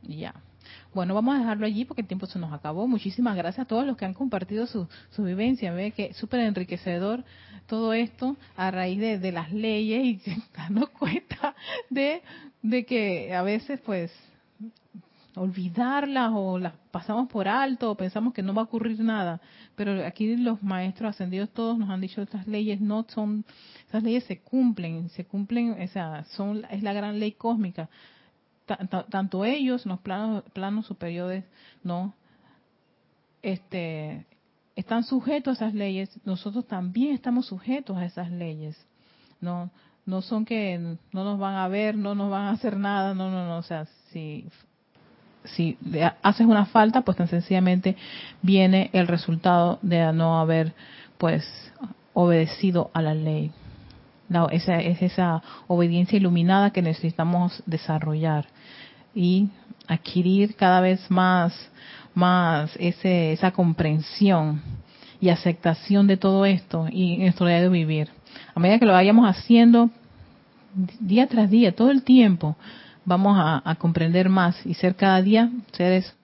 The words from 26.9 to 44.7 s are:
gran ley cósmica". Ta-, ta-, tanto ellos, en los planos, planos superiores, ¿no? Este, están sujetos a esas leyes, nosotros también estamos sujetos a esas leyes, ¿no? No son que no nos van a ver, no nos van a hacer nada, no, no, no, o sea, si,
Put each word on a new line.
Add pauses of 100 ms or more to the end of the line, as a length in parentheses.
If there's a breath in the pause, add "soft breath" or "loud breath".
gran
ley
cósmica". (760 soft breath)
Ta-,
ta-,
tanto
ellos,
en
los
planos,
planos
superiores, (380 soft breath)
¿no? (1300 soft breath)
Este, (500)
están
sujetos
a
esas
leyes, (140)
nosotros
también
estamos
sujetos
a
esas
leyes, (640 soft breath)
¿no? (360 soft breath)
No
son
que (340)
no
nos
van
a
ver,
no
nos
van
a
hacer
nada,
no,
no,
no,
o
sea, (260)
si, (960)